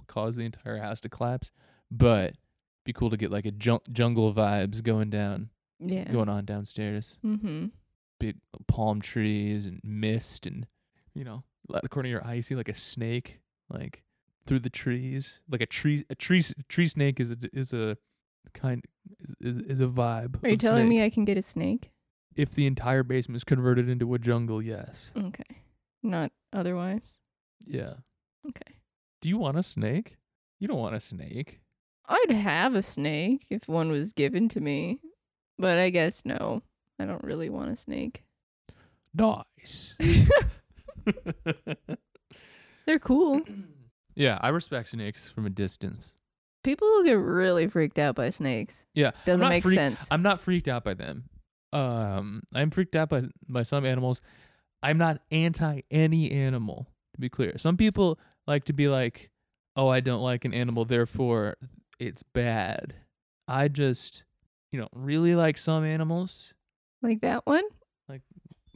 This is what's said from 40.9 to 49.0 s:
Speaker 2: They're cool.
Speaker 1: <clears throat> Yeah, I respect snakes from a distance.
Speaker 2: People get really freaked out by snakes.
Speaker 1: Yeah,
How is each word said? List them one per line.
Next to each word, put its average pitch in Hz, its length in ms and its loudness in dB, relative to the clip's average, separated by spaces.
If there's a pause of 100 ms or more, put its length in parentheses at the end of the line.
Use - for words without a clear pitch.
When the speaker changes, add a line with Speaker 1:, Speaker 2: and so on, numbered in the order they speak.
Speaker 2:
They're 311 120 4
cool. 294 480 4
Speaker 1:
<clears throat> - 40 -18 (640)
Yeah, 123 260 4
I 117 60 4
respect 147 420 -2
snakes 107 400 -8
from 110 160 -4
a 98 40 -2
distance. 98 680 -6 (440)
Speaker 2:
People 415 420 4
get 285 100 8
really 175 540 4
freaked 156 300 0
out 143 180 2
by 123 120 0
snakes. - 640 -4
Speaker 1:
Yeah, 147 140 4